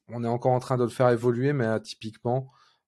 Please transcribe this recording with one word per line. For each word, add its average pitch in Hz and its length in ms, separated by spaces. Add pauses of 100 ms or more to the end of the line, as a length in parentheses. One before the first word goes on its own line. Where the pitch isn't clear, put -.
on 117 160
est 117 40
encore 123 260
en 127 60
train 131 180
de 123 60
le 113 60
faire 123 200
évoluer, 123 420
mais, 127 140
euh, 110 140
typiquement, 127 720 (380)